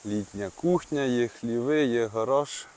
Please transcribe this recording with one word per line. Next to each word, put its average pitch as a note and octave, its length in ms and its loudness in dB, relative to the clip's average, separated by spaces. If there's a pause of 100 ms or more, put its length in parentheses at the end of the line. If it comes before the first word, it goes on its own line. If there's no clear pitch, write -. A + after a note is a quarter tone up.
літня G#2 500 -4
кухня, E3 480 0
є B2 240 2
хліви, A#2+ 580 0
є A#2 220 2
гараж. A#2+ 580 0 (100)